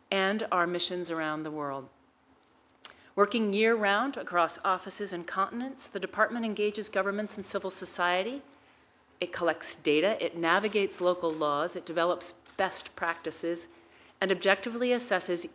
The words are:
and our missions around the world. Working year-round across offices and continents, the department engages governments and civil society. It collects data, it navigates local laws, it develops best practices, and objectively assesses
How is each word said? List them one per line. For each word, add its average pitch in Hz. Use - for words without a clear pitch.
and 196
our 175
missions 175
around 156
the 156
world. 139
Working 202
year-round 220
across 175
offices 190
and 170
continents, 240
the 202
department 220
engages 208
governments 202
and 196
civil 190
society. 185
It 175
collects 165
data, 160
it -
navigates 196
local 175
laws, 156
it 170
develops 170
best -
practices, 170
and 190
objectively 202
assesses 180